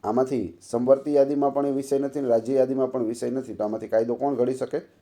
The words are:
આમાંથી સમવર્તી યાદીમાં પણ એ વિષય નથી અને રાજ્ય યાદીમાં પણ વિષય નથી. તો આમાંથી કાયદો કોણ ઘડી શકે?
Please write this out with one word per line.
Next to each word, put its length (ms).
આમાંથી 580
સમવર્તી 540
યાદીમાં 380
પણ 140
એ 40
વિષય 280
નથી 200
અને 80
રાજ્ય 260
યાદીમાં 380
પણ 120
વિષય 260
નથી. 240
તો 100
આમાંથી 240
કાયદો 280
કોણ 200
ઘડી 180
શકે? 280